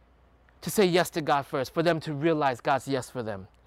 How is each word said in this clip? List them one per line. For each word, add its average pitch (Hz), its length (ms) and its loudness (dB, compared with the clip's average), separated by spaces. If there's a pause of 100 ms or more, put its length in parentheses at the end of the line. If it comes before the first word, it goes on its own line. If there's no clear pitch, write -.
(600)
to 175 100 -8
say 208 140 4
yes 180 260 2
to 175 100 -4
God 143 260 0
first - 280 -4
for 170 80 0
them 165 180 2
to 156 140 -6
realize 143 460 0
God's 139 260 0
yes 135 240 -4
for 127 120 -8
them. 101 260 -8 (180)